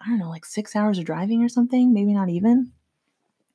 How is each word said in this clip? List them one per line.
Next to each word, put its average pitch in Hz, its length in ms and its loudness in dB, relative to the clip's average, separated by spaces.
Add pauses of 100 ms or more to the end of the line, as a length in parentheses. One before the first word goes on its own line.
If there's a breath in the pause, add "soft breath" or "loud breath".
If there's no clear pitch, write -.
I 196 40 -8
don't 233 100 -2
know, 170 120 -6
like, 165 140 -14
six - 300 -10
hours 208 240 0
of 170 60 -6
driving 190 400 -2
or 240 40 0
something, 247 440 2
maybe 208 220 2
not 196 140 0
even. 233 440 2 (840)